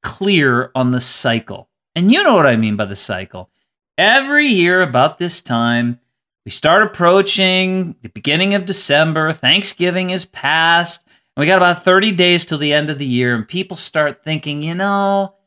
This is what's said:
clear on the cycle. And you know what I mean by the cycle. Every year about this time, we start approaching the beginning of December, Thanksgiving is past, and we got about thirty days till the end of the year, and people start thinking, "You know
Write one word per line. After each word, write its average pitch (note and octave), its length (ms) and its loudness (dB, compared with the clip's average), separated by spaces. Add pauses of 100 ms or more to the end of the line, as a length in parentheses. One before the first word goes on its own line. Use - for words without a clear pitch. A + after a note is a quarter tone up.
clear D3 720 0
on B2+ 180 0
the B2 80 0
cycle. A2+ 680 -4 (260)
And F3+ 160 2
you E4+ 120 4
know D#4 120 4
what E3 120 4
I B2 100 4
mean A2 180 0
by G#2 120 -4
the G2 100 -10
cycle. F#2 540 -10 (480)
Every C4+ 480 2
year F3+ 340 2
about C#3+ 380 0
this F3 240 -6
time, A#2+ 580 -2 (460)
we - 40 -12
start F3 320 2
approaching F#3 1160 0
the - 80 -18
beginning F#3 460 -2
of G3+ 100 -2
December, D#3+ 680 0
Thanksgiving F3+ 760 -2
is F3+ 160 -4
past, E3 800 0 (320)
and C#3 60 -2
we D3 40 2
got F#3 120 4
about F3 260 2
thirty F#3+ 280 4
days F3 340 2
till D#3 100 -6
the D3 160 -2
end D3+ 160 0
of D3+ 80 -6
the C#3 80 -8
year, B2 300 0
and A2 120 -4
people F#3 300 -8
start D3+ 480 -4
thinking, D3+ 380 -6
"You D#3+ 120 -6
know G3 600 -2 (120)